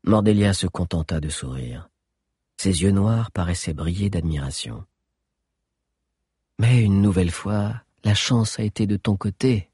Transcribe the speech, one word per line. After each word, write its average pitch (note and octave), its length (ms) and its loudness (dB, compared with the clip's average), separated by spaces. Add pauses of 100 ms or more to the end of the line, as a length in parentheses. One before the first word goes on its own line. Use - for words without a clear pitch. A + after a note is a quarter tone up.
Mordelia G#2 480 4
se F#2 140 -2
contenta E2+ 540 -4
de D2 100 -6
sourire. C2 580 -10 (720)
Ses F#2 240 0
yeux G2 80 4
noirs A2 400 2
paraissaient F2 440 -4
briller F2 360 -2
d'admiration. « D2+ 760 -6 (1700)
Mais A#2+ 240 4
une G2 200 4
nouvelle F#2 280 4
fois, G#2 520 -4 (220)
la G#2+ 100 4
chance A2+ 460 0
a - 20 -2
été G#2+ 240 -2
de G2+ 100 0
ton G2 200 0
côté. G#2+ 580 -2